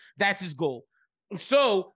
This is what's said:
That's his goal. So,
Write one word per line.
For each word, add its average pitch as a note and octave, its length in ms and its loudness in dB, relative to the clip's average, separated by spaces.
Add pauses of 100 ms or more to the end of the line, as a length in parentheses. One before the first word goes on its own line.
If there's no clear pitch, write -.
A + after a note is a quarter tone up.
(180)
That's G3 240 0
his E3 140 -8
goal. C3 300 -4 (500)
So, A#3 600 2